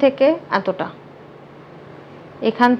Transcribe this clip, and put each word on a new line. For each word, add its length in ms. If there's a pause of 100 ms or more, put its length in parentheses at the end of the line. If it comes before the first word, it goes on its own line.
থেকে 240 (320)
এতটা, 300 (1600)
এখান 300